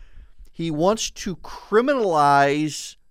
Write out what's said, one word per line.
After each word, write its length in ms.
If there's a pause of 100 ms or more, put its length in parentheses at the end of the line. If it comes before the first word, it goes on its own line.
(520)
He 180
wants 400
to 280
criminalize 1600 (160)